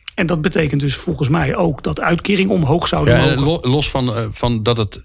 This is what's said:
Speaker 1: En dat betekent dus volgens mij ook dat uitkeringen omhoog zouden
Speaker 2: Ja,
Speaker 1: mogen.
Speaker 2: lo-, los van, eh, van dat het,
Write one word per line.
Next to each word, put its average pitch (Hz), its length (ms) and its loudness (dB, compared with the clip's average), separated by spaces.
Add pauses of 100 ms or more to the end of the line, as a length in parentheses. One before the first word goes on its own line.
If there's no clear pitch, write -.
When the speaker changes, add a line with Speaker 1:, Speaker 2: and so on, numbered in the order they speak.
(140)
Speaker 1:
En 175 120 -2
dat 165 140 -2
betekent 156 400 0
dus 139 140 -2
volgens 147 340 -4
mij 147 280 0
ook 175 260 -2
dat - 180 -6
uitkeringen 190 540 0
omhoog 165 340 0
zouden - 280 2
Speaker 2:
Ja, - 80 4
Speaker 1:
mogen. 135 200 2
Speaker 2:
lo-, 160 180 0
los 139 280 0
van, 123 240 -2
eh, 113 160 -2
van 117 320 -2
dat 117 140 2
het, 107 280 -4